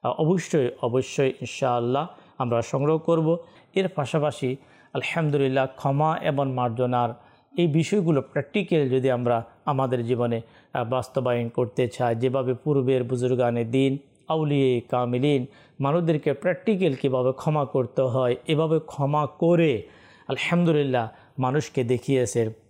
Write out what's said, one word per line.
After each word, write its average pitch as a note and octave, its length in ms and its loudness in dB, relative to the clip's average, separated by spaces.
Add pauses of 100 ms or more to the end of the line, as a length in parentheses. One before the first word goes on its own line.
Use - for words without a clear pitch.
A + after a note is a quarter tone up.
আহ, B2+ 100 -2
অবশ্যই, D#3+ 580 0 (120)
অবশ্যই C3 460 0
ইনশাআল্লাহ B2+ 800 -2 (300)
আমরা A#2+ 240 0
সংগ্রহ D3 360 0
করব। E3 380 2 (380)
এর F#3+ 140 0
পাশাপাশি C#3+ 680 -2 (360)
আলহামদুলিল্লাহ, C#3 760 0
ক্ষমা D3 560 0
এবং C#3 300 -2
মার্জনার B2 580 0 (460)
এই F3 100 2
বিষয়গুলো D#3+ 560 2
প্র্যাকটিক্যাল D3+ 680 -2
যদি C3 220 2
আমরা A#2+ 340 0 (200)
আমাদের C3 420 -2
জীবনে, A#2+ 340 0 (340)
আহ, B2 100 -2
বাস্তবায়ন A#2+ 640 -2
করতে B2 400 -2
চাই, A#2 280 -2
যেভাবে B2+ 380 0
পূর্বের C3 500 0
বুজুর্গানে A#2+ 600 0
দিন, C3+ 340 2 (300)
আউলিয়ে C#3+ 520 2
কামিলিন B2 680 0 (340)
মানুষদেরকে D3+ 540 0
প্র্যাকটিক্যাল F3+ 600 0
কীভাবে B2+ 380 0
ক্ষমা D3+ 320 0
করতে C3 380 -2
হয়, B2+ 340 2 (100)
এভাবে D#3 340 2
ক্ষমা D3 460 -2
করে E3 640 2 (400)
আলহামদুলিল্লাহ C#3+ 800 0 (300)
মানুষকে C3 460 -2
দেখিয়েছেন। A#2+ 640 0 (220)